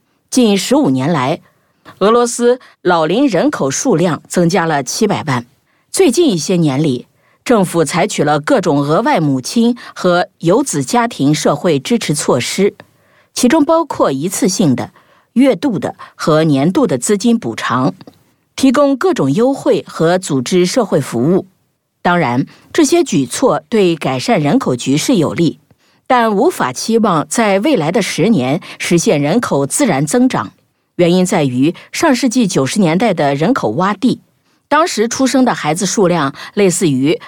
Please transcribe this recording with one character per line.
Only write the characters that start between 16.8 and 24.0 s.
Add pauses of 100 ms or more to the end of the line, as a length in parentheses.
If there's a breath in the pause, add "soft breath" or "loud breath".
的
资
金
补
偿， (640)
提
供
各
种
优
惠
和
组
织
社
会
服
务。 (540)
当
然， (280 loud breath)
这
些
举
措
对
改